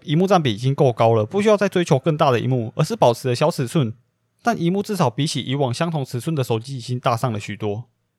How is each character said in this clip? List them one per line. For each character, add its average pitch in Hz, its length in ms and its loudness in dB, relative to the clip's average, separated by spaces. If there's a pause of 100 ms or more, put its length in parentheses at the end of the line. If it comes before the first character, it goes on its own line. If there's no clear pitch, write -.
萤 160 140 0
幕 190 80 4
占 185 160 4
比 123 100 0
已 98 40 -4
经 131 180 -2
够 139 180 4
高 113 200 4
了， 110 120 4
不 190 180 -2
需 220 60 4
要 208 80 6
再 196 120 0
追 175 160 0
求 151 140 4
更 156 180 -2
大 151 140 4
的 117 100 2
萤 113 80 -2
幕， 120 260 -2
而 - 80 -2
是 220 140 -2
保 123 180 6
持 - 140 -4
了 123 60 0
小 151 160 2
尺 127 180 -4
寸， 123 240 0 (500)
但 233 180 -2
萤 170 120 0
幕 202 100 -2
至 208 140 -6
少 165 120 2
比 139 180 -2
起 - 180 -6
以 127 100 -4
往 139 180 -2
相 165 180 -2
同 151 140 -4
尺 127 140 -8
寸 165 160 -4
的 139 80 -2
手 117 160 -2
机 135 180 -10
已 123 40 -10
经 123 180 -8
大 120 180 0
上 123 140 -2
了 107 80 -4
许 104 180 -8
多。 107 280 -6 (340)